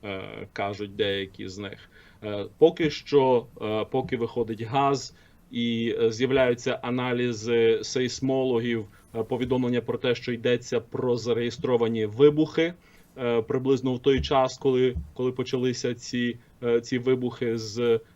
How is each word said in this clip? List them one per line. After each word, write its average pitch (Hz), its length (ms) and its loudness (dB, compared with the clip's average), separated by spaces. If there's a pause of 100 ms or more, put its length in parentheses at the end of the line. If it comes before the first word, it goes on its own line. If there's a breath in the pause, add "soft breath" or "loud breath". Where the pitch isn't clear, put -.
е, 95 180 -8 (320)
кажуть 101 420 -6
деякі 98 520 -4
з 92 100 -12
них. - 320 -12 (340 soft breath)
Е, 104 220 -6 (120)
поки 170 320 4
що, 131 580 2 (140)
е, 107 300 -2
поки 127 260 -2
виходить 113 440 -4
газ 139 540 0 (360 soft breath)
і, 117 500 -2
е, 113 100 4
з'являються 123 720 0
аналізи 120 1000 0
сейсмологів, 123 1040 -2 (300 soft breath)
е, 113 80 -2
повідомлення 123 580 0
про 120 160 -4
те, 123 180 0
що - 160 -6
йдеться 120 480 0
про 123 380 -2
зареєстровані 117 880 0
вибухи, 147 680 4 (440 soft breath)
е, 120 240 2
приблизно 127 520 0
в 120 60 -4
той 135 220 4
час, 131 360 2
коли, 127 380 2 (180)
коли 127 180 -2
почалися 123 640 -2
ці, 120 440 -4 (260 soft breath)
е, 117 180 2
ці 123 160 -2
вибухи 123 600 0
з 113 420 0 (160 soft breath)